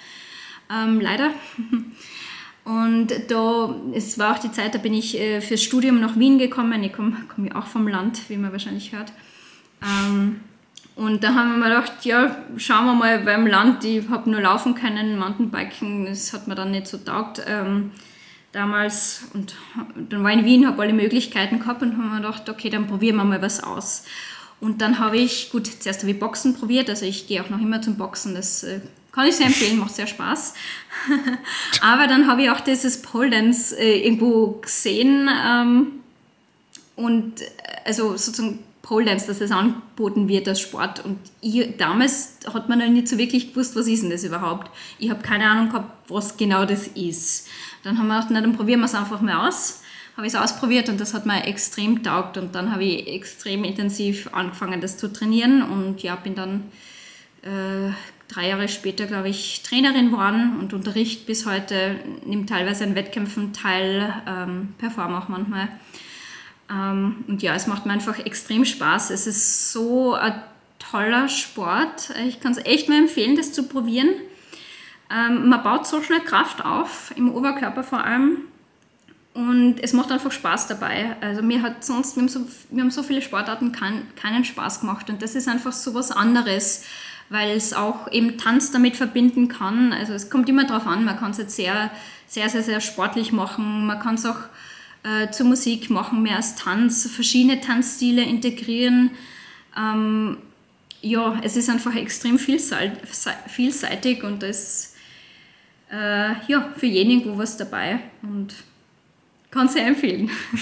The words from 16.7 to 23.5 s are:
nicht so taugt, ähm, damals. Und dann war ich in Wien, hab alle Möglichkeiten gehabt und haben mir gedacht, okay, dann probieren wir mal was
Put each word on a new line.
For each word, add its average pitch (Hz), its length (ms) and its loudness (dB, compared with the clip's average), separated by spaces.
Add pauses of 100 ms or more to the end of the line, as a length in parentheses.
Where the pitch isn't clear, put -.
nicht 196 160 -4
so 190 100 -12
taugt, - 480 -6
ähm, 202 460 -2 (600)
damals. 208 680 -2 (100)
Und 202 220 -8 (560)
dann 208 120 -2
war 208 100 6
ich 220 80 8
in 214 40 2
Wien, 254 220 8
hab 240 120 0
alle 208 140 2
Möglichkeiten 220 680 2
gehabt 240 200 -4
und 240 160 0
haben 226 140 -2
mir 214 60 -4
gedacht, 214 340 -6
okay, 220 180 -8
dann 208 180 -2
probieren 208 300 2
wir 202 80 2
mal 196 160 2
was 196 220 -2